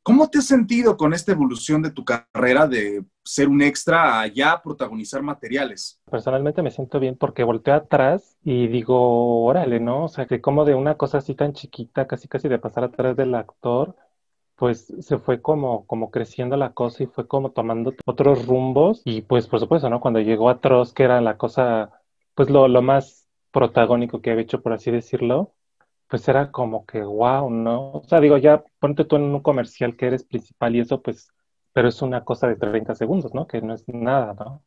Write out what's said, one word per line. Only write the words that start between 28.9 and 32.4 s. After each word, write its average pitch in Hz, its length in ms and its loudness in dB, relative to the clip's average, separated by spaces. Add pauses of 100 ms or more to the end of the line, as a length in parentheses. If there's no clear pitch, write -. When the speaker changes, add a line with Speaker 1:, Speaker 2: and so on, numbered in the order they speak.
Speaker 2:
tú 151 120 0
en 147 60 2
un 143 180 -2
comercial 123 540 -2
que 127 120 -4
eres 127 160 -2
principal 117 520 -6
y 120 40 2
eso, 123 240 -2
pues, - 260 -10 (440)
pero 120 160 4
es - 120 -6
una 127 220 -4
cosa 123 240 -4